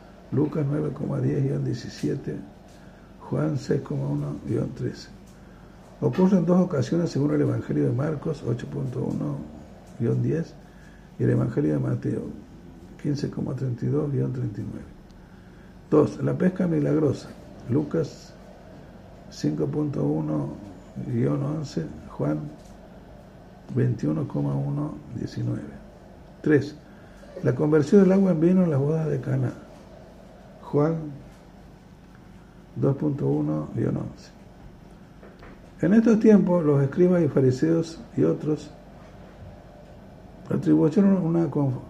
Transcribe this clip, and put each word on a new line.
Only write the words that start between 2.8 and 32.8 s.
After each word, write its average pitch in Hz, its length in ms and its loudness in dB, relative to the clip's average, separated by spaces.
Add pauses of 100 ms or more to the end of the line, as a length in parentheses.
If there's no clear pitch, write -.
Juan 147 360 -2
seis 139 240 -2
coma 139 260 -6
uno 147 280 -4 (120)
guion - 240 -2
trece. - 380 -8 (920)
Ocurre 185 360 4
en 165 80 4
dos 180 140 6
ocasiones 170 520 0
según 147 220 0
el 147 80 2
Evangelio 139 440 0
de 135 60 2
Marcos 147 560 -4
ocho 127 200 -4
punto 135 360 -6
uno 139 340 -4 (600)
guion 123 220 0
diez 147 320 -2 (640)
y - 40 2
el 120 60 4
Evangelio 127 440 2
de 147 60 0
Mateo 127 420 -2 (800)
quince 143 300 -4
coma - 240 -6
treinta 127 320 -4
y 127 40 0
dos 143 220 0
guion 131 220 -2
treinta 120 280 -6
y - 20 -6
nueve. - 240 -12 (1040)
Dos, 143 320 4
la 139 120 0
pesca 185 300 0
milagrosa. 147 640 0 (400)
Lucas 151 640 -2 (960)
cinco 151 380 -4
punto 147 360 -4
uno 151 520 -2 (500)
guion 135 380 0
once, 156 420 -6 (240)
Juan 151 300 -4 (1400)
veintiuno 139 520 0
coma 143 280 -2
uno 143 400 -4 (200)
diecinueve. - 580 -6 (680)
Tres, 151 340 4 (680)
la 131 120 2
conversión 151 480 6
del 185 80 6
agua 190 200 4
en 160 80 2
vino 180 240 6
en 175 60 2
las 143 100 2
bodas 156 300 0
de 143 100 0
Caná. 127 340 -2 (1080)
Juan 147 340 0 (1800)
dos 139 200 0